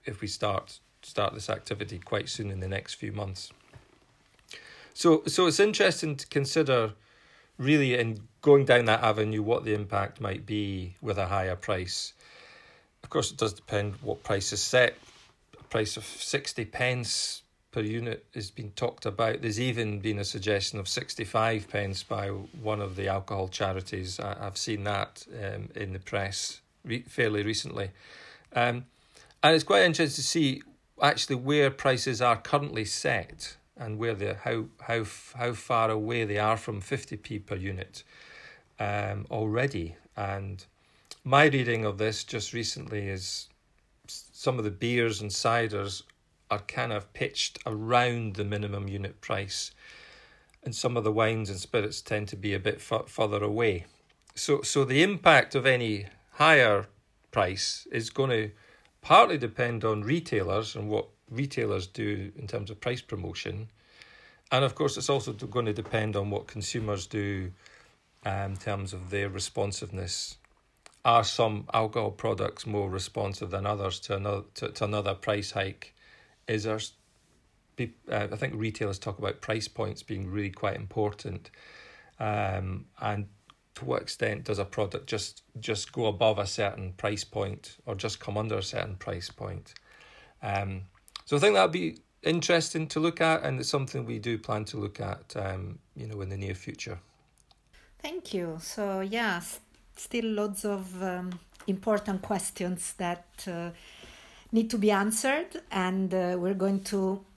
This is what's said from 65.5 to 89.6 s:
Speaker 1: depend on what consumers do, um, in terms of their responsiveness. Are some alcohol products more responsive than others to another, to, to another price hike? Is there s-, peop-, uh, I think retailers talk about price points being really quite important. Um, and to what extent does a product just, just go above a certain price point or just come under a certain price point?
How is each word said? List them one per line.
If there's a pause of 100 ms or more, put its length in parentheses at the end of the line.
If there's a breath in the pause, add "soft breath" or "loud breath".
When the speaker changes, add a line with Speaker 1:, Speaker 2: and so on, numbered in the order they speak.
Speaker 1:
depend
on
what
consumers
do, (720 loud breath)
um,
in
terms
of
their
responsiveness. (680)
Are
some
alcohol
products
more
responsive
than
others
to
another, (120)
to,
to
another
price
hike? (540 soft breath)
Is
there
s-, (840)
peop-, (160)
uh,
I
think
retailers
talk
about
price
points
being
really
quite
important. (680 loud breath)
Um, (140)
and (480)
to
what
extent
does
a
product
just, (160)
just
go
above
a
certain
price
point
or
just
come
under
a
certain
price
point? (680 loud breath)